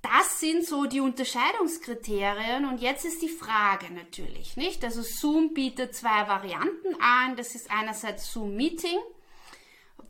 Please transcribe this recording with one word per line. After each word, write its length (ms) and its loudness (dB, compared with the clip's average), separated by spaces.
das 380 4
sind 240 2
so 220 0
die 140 0
Unterscheidungskriterien. 1700 0
Und 140 -2
jetzt 240 -2
ist 180 -4
die 60 0
Frage 640 0
natürlich, 640 -4
nicht? 280 -2
Also 180 -4
Zoom 520 2
bietet 400 -2
zwei 340 2
Varianten 720 -2
an. 360 4
Das 180 -8
ist 160 -12
einerseits 640 -4
Zoom 220 -4
Meeting, 440 0